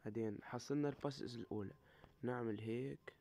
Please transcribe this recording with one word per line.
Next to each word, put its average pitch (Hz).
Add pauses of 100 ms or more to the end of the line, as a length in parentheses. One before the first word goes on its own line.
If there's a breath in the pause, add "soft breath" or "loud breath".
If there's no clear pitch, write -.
بعدين 110
حصلنا 143
الباسز 135
الأولى، 104 (480 loud breath)
نعمل 120
هيك 123